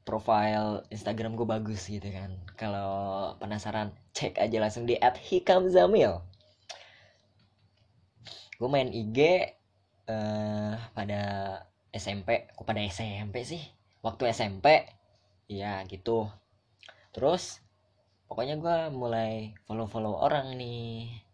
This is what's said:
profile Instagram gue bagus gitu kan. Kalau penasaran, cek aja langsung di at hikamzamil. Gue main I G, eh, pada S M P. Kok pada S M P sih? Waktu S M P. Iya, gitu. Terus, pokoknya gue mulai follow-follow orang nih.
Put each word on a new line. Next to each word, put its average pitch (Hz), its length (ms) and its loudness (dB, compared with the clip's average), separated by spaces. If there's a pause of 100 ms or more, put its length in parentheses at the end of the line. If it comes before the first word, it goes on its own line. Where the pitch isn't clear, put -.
profile 107 880 0
Instagram 110 480 -4
gue 117 80 0
bagus 110 400 -2
gitu 101 240 -8
kan. 95 320 -8 (160)
Kalau 98 800 -4
penasaran, 104 560 -4 (180)
cek - 300 -2
aja 110 160 2
langsung 110 320 0
di 120 80 4
at 123 180 4
hikamzamil. 180 1040 6 (2500)
Gue 120 120 -2
main 135 200 2
I 107 240 -4
G, 123 60 4 (920)
eh, 107 640 -2 (240)
pada 101 240 -2 (720)
S 104 160 -6
M 98 160 -6
P. 113 240 0
Kok - 160 -16
pada 107 160 -2
S 101 180 -4
M 107 300 -6
P 120 160 -6
sih? 165 160 -10 (400)
Waktu 117 320 0
S 120 80 -4
M 101 180 -2
P. 151 240 8 (640)
Iya, 98 400 -6
gitu. 107 400 0 (880)
Terus, - 460 0 (680)
pokoknya 139 320 -4
gue 170 180 2 (140)
mulai 113 720 -2
follow-follow 110 560 -4
orang 131 400 0
nih. 117 640 -10 (100)